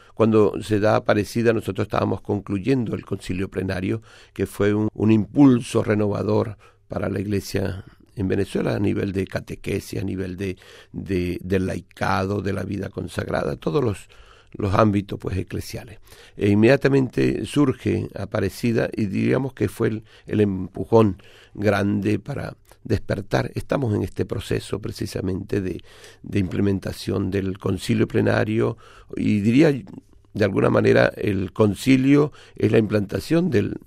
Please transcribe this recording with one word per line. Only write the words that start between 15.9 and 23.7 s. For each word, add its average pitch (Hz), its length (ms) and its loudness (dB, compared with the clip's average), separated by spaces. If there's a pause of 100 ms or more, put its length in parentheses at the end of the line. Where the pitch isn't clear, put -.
E 104 120 2
inmediatamente 131 960 4
surge 107 680 0
Aparecida 110 800 -2
y 110 120 -2
diríamos 117 460 0
que - 140 0
fue 117 200 -2
el, 110 160 -4 (240)
el 104 140 0
empujón 98 800 2 (320)
grande 101 640 0
para - 360 -10 (280)
despertar. - 720 -2
Estamos 117 400 -2